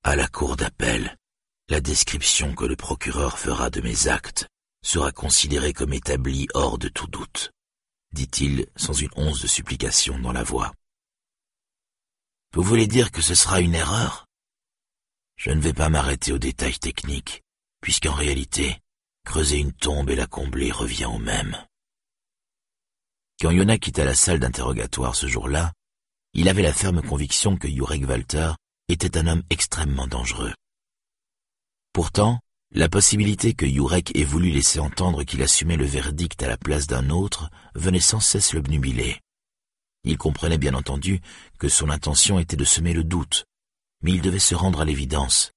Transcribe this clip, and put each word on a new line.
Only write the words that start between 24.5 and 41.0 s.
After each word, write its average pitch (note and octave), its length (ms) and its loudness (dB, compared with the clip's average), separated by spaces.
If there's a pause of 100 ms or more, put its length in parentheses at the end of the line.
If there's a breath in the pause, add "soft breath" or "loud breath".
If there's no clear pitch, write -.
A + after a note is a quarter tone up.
ce C#2+ 120 -2
jour-là, C#2 440 0 (600)
il F2 160 4
avait F#2+ 120 4
la D#2 120 4
ferme F2+ 280 2
conviction D2+ 560 0
que D2 100 -4
Jurek C#2 400 -2
Walter C2 440 0 (360)
était F2 300 0
un D#2+ 100 4
homme E2 220 2
extrêmement C#2 580 -2
dangereux. A#1+ 460 -4 (1400)
Pourtant, G#2 480 2 (320)
la E2 160 2
possibilité G#2 680 2
que D#2 100 0
Jurek C#2 500 0
ait D2 100 4
voulu E2 260 2
laisser C#2 280 2
entendre D2+ 440 0
qu'il - 180 -4
assumait D#2+ 360 2
le C2+ 80 2
verdict C#2+ 580 -4
à C2+ 40 -2
la A#1 100 -2
place D2 280 0
d'un B1+ 240 0
autre F2 400 -2 (240 loud breath)
venait F2+ 260 2
sans A2 200 4
cesse - 340 2
l'obnubiler. C2+ 640 0 (840)
Il D#2 140 0
comprenait D#2+ 420 0
bien C2+ 160 0
entendu C#2 440 -2 (380 loud breath)